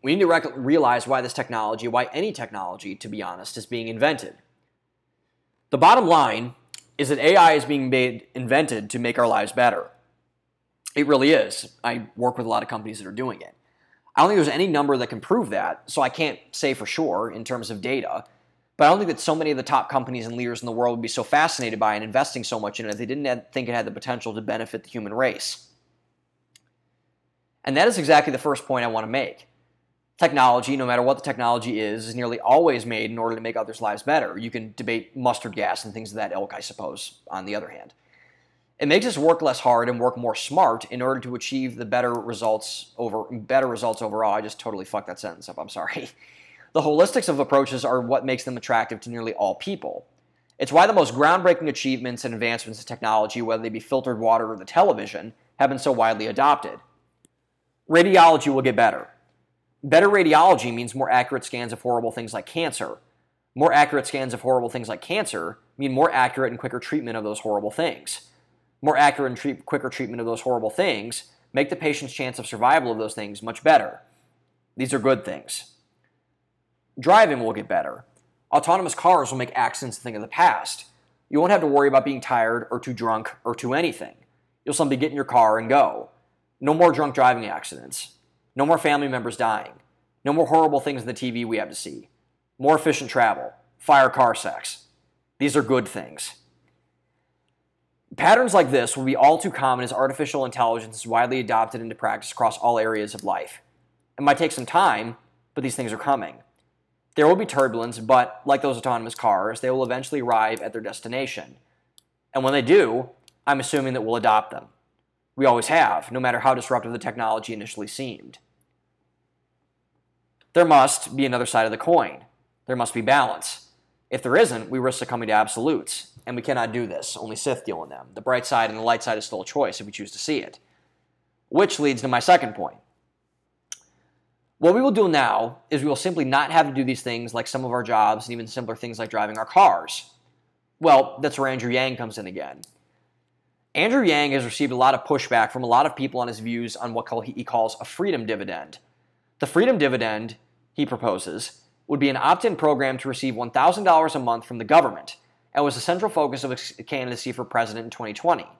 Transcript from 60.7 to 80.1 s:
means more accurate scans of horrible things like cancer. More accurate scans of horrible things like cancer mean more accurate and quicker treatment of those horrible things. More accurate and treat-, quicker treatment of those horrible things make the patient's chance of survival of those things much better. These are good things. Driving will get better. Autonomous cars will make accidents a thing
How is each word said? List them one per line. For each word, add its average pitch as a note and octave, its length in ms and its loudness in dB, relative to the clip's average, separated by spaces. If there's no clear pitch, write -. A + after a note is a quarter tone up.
means A#2+ 220 -8
more C3+ 160 -2
accurate B2 320 0
scans A#2+ 300 -8
of - 80 -14
horrible A#2 320 -2
things A2+ 200 -10
like G#2 120 -10
cancer. C3 540 -6
More C#3+ 200 4
accurate D3 340 4
scans C3 260 -6
of A#2+ 60 -8
horrible B2 300 0
things A#2+ 180 -10
like G2+ 140 -10
cancer A2 560 -6
mean C#3 140 -4
more C#3+ 220 4
accurate B2+ 400 0
and A#2 40 -12
quicker B2 220 -8
treatment A#2+ 380 -6
of G#2+ 80 -6
those G#2+ 160 -6
horrible G#2 300 -2
things. - 580 -6
More D3 140 2
accurate C#3+ 360 2
and A#2+ 60 -10
treat-, C3+ 280 -6
quicker C#3 240 -4
treatment A#2+ 320 -8
of A2+ 40 -4
those A2+ 140 -4
horrible A#2+ 300 -2
things A#2+ 640 -4
make C#3+ 180 0
the - 60 -4
patient's D3 380 -6
chance B2+ 260 -8
of A2+ 80 -12
survival B2 460 2
of A2 40 -4
those G#2+ 160 -6
things G#2 300 -12
much A2+ 180 -10
better. C#3 380 4
These C3 160 -4
are C3+ 60 0
good C3 260 2
things. - 400 -12
Driving D#3+ 400 6
will A2+ 140 -2
get G2+ 160 -10
better. C#2+ 340 -4
Autonomous F3+ 420 2
cars E3 380 4
will C3 60 -6
make B2 180 -6
accidents A#2+ 420 -4
a - 40 -18
thing A2+ 160 -10